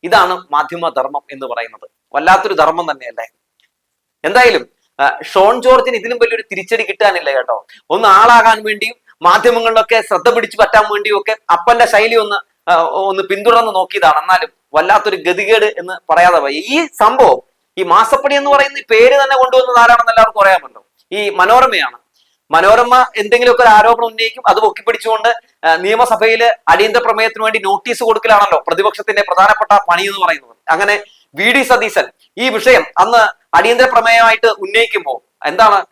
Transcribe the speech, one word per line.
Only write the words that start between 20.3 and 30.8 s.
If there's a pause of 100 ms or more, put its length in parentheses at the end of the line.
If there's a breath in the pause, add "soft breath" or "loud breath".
അറിയാമല്ലോ, (300)
ഈ
മനോരമയാണ്. (520)
മനോരമ (220)
എന്തെങ്കിലുമൊക്കെ
ഒരു
ആരോപണം
ഉന്നയിക്കും,
അത്
പൊക്കിപ്പിടിച്ചുകൊണ്ട്, (360)
ആ,
നിയമസഭയിൽ (240)
അടിയന്തര
പ്രമേയത്തിന്
വേണ്ടി
നോട്ടീസ്
കൊടുക്കലാണല്ലോ
പ്രതിപക്ഷത്തിന്റെ
പ്രധാനപ്പെട്ട (180)
പണി
എന്ന്
പറയുന്നത്. (140)
അങ്ങനെ (320 soft breath)